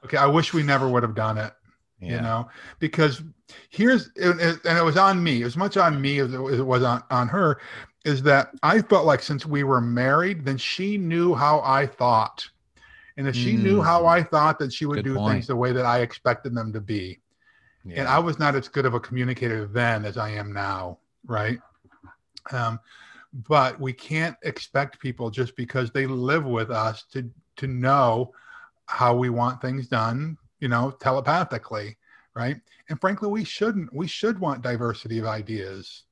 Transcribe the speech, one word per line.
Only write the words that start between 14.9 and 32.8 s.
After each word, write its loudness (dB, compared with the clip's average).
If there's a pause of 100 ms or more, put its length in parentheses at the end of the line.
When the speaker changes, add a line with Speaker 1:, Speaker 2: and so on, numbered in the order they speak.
Speaker 2:
Good -2
Speaker 1:
do -2
Speaker 2:
point. 0
Speaker 1:
things -2
the -2
way 0
that 0
I 2
expected -2
them -4
to -6
be. -8 (640)
And -14
Speaker 2:
Yeah. 0
Speaker 1:
I 6
was 0
not 2
as -4
good 0
of 0
a 0
communicator -4
then 0
as -8
I -6
am -8
now, -6 (280)
right? -2 (880)
Um, -4 (680)
but 4
we -6
can't -6
expect -6
people -8
just -6
because -4
they -2
live -2
with -2
us -4
to, -10 (280)
to -8
know 2 (540)
how 2
we 0
want -2
things -6
done, -2 (240)
you -4
know, 2
telepathically, -2 (380)
right? -4 (280)